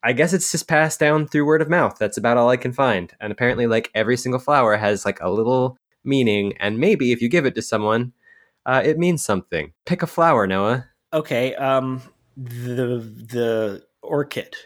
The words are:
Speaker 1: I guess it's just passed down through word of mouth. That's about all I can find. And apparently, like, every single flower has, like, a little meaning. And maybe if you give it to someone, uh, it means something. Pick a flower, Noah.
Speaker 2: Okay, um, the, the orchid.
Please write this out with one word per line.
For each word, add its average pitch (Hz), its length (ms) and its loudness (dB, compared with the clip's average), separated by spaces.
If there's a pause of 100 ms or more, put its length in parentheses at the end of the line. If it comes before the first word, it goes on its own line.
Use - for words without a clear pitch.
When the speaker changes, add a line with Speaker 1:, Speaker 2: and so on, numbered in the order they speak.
Speaker 1:
I 120 120 0
guess 160 180 2
it's 180 180 -2
just - 160 -6
passed 156 320 2
down 151 300 2
through 147 160 0
word 156 160 4
of 151 80 -2
mouth. 160 300 0
That's 104 180 -2
about 117 220 2
all 120 100 4
I 127 80 4
can 127 160 -4
find. 113 480 0
And 107 100 -8
apparently, 120 360 0
like, 113 280 0
every 110 220 2
single 123 240 -4
flower 123 380 2
has, 104 260 0
like, 101 160 -4
a 90 100 -2
little 123 460 0 (280)
meaning. 107 540 2
And 104 200 -2
maybe 143 340 2
if 117 80 -2
you 120 80 0
give 165 160 2
it 123 120 0
to 113 40 -4
someone, 110 540 -2 (500)
uh, 131 180 2
it 151 160 2
means 175 240 0
something. 90 520 -4 (100)
Pick 180 180 -2
a 165 40 -4
flower, 156 400 2
Noah. 101 400 0 (260)
Speaker 2:
Okay, 131 440 -2
um, 131 440 -2 (340)
the, 123 680 -6 (300)
the 113 540 -2 (180)
orchid. - 640 -6